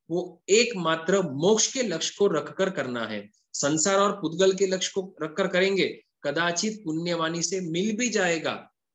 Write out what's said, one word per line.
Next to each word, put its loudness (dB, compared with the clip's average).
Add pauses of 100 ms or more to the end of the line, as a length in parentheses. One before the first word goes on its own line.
(100)
वो -6
एकमात्र 2
मोक्ष 2
के -2
लक्ष्य -4
को 4
रखकर -2
करना -4
है। -8 (220)
संसार 2
और 2
पुद्गल 4
के 2
लक्ष्य -2
को -6
रखकर -2
करेंगे, 0 (220)
कदाचित -2
पुण्यवाणी -2
से -2
मिल -2
भी -2
जाएगा, -2 (240)